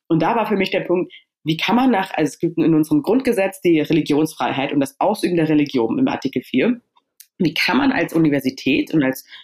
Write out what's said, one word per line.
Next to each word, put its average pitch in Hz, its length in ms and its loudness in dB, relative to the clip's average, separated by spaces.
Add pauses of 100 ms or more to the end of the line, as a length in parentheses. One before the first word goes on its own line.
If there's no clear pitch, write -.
Und 160 140 2
da 196 120 0
war 220 120 0
für 214 100 -2
mich 190 140 -2
der 185 100 0
Punkt, 180 320 -2 (320)
wie 160 140 -2
kann - 180 0
man 254 140 4
nach, 190 240 0
also 156 140 0
es - 100 -14
gibt 165 200 -4
in 156 160 4
unserem 156 280 2
Grundgesetz 208 580 0
die 165 200 4
Religionsfreiheit 147 920 -2
und 143 80 0
das - 180 -4
Ausüben 175 380 0
der 160 120 2
Religion 139 500 0
im 131 100 2
Artikel 127 340 -4
vier. 240 380 -2 (580)
Wie 156 160 0
kann - 220 -2
man 269 160 2
als 170 220 -2
Universität 143 800 0
und 151 100 2
als 131 220 -4 (180)